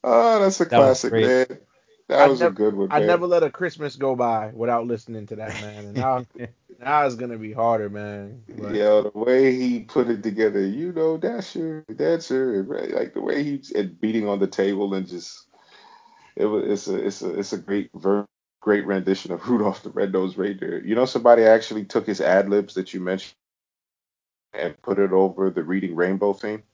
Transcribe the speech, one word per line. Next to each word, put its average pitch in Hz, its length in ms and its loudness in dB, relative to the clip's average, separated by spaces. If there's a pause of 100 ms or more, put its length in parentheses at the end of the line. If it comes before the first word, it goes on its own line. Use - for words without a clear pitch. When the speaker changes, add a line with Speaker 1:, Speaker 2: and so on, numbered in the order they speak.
Speaker 1:
Oh, 226 360 6
that's 190 200 2
a 170 60 2
Speaker 2:
That 120 120 2
was 127 220 6
Speaker 1:
classic, 107 100 -2
Speaker 2:
great. 113 160 4
Speaker 1:
man. 127 200 4 (600)
That 139 120 2
Speaker 3:
I 143 80 10
Speaker 1:
was 131 140 2
a - 20 4
Speaker 3:
nev-, - 100 2
Speaker 1:
good 104 200 2
one, 98 160 0
Speaker 3:
I 151 80 2
Speaker 1:
man. 107 100 4
Speaker 3:
never 175 180 4
let 175 160 4
a 143 80 2
Christmas 151 460 -6
go 135 180 0
by 113 400 0
without 117 320 -2
listening 113 420 -8
to 107 80 -12
that, 107 260 -10
man. 104 240 -14
And 101 80 -16
now, 127 320 -2 (260)
Speaker 2:
<laughs> - 260 -20
Speaker 3:
now 143 280 0
it's 127 80 -2
gonna 117 240 -8
be 110 160 -10
harder, 113 340 0
man. 104 580 -12
But 104 280 -10
Speaker 1:
Yo, 104 360 4
the 104 80 -12
way 127 380 4
he 123 240 -2
put 117 300 -2
it 104 120 -2
together, 104 420 0
you 143 280 -4
know, 160 240 0
that's 190 400 -6
your, 160 320 -8
that's 160 420 -2
your, 131 340 0
right? - 260 -6
Like, - 240 -4
the - 80 -4
way 143 200 -2
he, 143 200 -4 (120)
and 95 240 -4
beating 107 300 -2
on 98 100 -2
the 98 80 2
table 98 460 -2
and 92 160 -4
just, - 380 -14 (920)
it 87 80 0
was, 107 240 0
it's 98 200 -2
a, 95 180 -4
it's 98 160 -6
a, 90 160 -6
it's 98 160 -6
a 95 40 -8
great 98 360 -4
ver-, 101 320 0 (340)
great 104 260 2
rendition 95 460 -2
of 85 160 -8
<laughs> - 0 -
Rudolph 104 340 0
the - 80 -12
Red-Nosed 95 460 -2
Reindeer. 95 480 -4
You 104 100 -2
know, 127 120 2
somebody 117 380 6
actually 110 420 4
took 107 200 -2
his 95 140 -4
ad 98 300 2
libs 101 240 0
that 92 180 -6
you 95 80 -8
mentioned 92 340 -6 (1160)
and - 300 -8
put 98 160 -2
it 98 140 2
over 95 380 2
the 90 120 -4
Reading 90 340 -4
Rainbow 95 380 0
theme. 107 280 -8 (120)